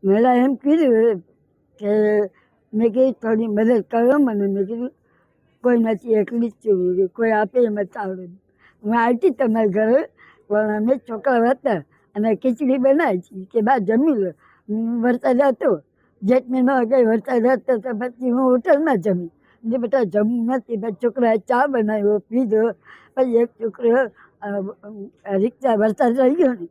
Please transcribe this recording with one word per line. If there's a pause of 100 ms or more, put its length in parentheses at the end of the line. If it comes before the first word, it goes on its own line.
મેં
એમ
કીધું (600)
કે (880)
મેં
કીધું
થોડી
મદદ
કરો
મને.
મેં
કીધું (720)
કોઈ
નથી,
એકલી
જ
છું,
કોઈ
આપે
એમ
જ
આવડે. (600)
હું
આવતી
તમારા
ઘરે, (440)
પણ
અમે
છોકરા
હતા (300)
અને
ખીચડી
બનાવી
છે
કે
"બા
જમી
લો." (680)
વરસાદ
હતો, (400)
જેઠ
મહિનો
ગઈ
વરસાદ
હતો
તો
પછી
હું
હોટલમાં
જમી. (340)
જે
"બેટા
જમવું
નથી."
પછી (120)
છોકરાએ
ચા
બનાવ્યો,
પીધો. (440)
પછી
એક
છોકરો, (360)
અ,
રિક્ષા
વરસાદ
રહી
ગયો
ને